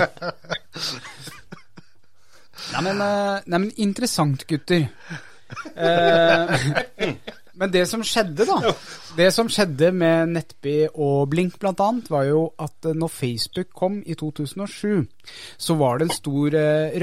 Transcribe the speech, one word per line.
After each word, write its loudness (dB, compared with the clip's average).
Nei, -2
men, -2
eh, 0
nei, 0
men -2
interessant, 0
gutter. 2
Eh, 4
<laughs> -10
men 0
det 4
som -4
skjedde 2
da, 2
det 6
som 0
skjedde 4
med 4
Nettby -4
og 2
Blink 0
blant 0
annet, 0
var 2
jo 4
at, -8
eh, 0
når -2
Facebook -6
kom -2
i -8
to -6
tusen -6
og -8
sju, 0
så 0
var 2
det 2
en -4
stor, 0
eh, 2